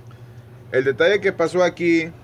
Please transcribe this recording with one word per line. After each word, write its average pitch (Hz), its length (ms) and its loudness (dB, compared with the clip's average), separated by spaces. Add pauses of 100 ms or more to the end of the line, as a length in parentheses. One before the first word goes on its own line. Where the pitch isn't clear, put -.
(720)
el 131 100 0
detalle 160 380 2
que 190 120 0
pasó 170 300 0
aquí 170 480 0 (140)